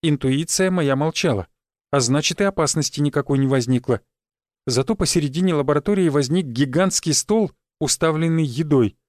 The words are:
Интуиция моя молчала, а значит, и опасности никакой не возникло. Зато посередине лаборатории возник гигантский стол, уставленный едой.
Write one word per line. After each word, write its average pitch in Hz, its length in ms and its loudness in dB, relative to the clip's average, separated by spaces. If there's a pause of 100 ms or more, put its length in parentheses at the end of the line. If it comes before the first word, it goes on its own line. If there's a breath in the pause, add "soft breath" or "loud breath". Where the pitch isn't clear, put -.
Интуиция 151 680 0
моя 151 260 0
молчала, 143 500 -2 (440)
а 139 100 2
значит, 135 400 0
и 196 40 2
опасности 165 560 -2
никакой 139 380 0
не 135 80 2
возникло. 127 540 0 (680)
Зато 131 280 0
посередине 170 600 0
лаборатории 151 540 0
возник 147 380 0
гигантский 143 680 0
стол, 214 380 0 (260)
уставленный 160 640 0
едой. 135 520 0 (120)